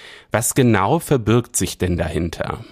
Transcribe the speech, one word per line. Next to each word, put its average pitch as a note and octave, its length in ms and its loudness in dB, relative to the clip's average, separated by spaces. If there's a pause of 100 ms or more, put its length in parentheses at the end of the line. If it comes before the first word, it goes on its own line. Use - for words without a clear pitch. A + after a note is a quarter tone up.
(300)
Was A2 240 -2
genau A#2+ 440 4
verbirgt A#2 580 0
sich - 220 -4
denn F2 180 0
dahinter? E2 760 -4